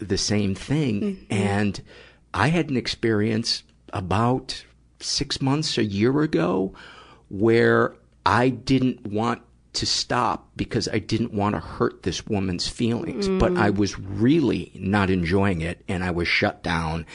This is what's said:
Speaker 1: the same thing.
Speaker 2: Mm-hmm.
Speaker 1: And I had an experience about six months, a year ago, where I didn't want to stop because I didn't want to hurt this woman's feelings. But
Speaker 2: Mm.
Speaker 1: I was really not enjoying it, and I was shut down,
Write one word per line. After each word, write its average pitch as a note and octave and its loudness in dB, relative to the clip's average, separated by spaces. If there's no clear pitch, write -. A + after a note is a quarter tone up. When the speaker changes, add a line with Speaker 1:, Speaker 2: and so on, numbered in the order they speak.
Speaker 1:
the F#2+ -2
same G#2 0
thing. C3 -2
Speaker 2:
Mm-hmm. G2+ -6
Speaker 1:
And G2+ 0
I G2 2
had E3 2
an B2+ 0
experience A2+ 0
about A2+ -2
six - -6
months, C#3+ 0
a A#2 2
year A2 2
ago, F3+ 0
where A#2 4
I A#2 4
didn't B2+ 0
want A2 -2
to - -4
stop - -2
because G2+ -2
I A2+ -2
didn't A2+ -2
want G#2 0
to - -2
hurt - -4
this - -6
woman's F#2+ -2
feelings. A#2+ -4
But F#3 2
Speaker 2:
Mm. F3+ 0
Speaker 1:
I G#2 4
was G2+ 0
really G2+ 2
not G2 0
enjoying F#2 2
it, E2 -6
and F#2 -2
I F#2 -2
was E2+ -2
shut - 0
down, E2 -2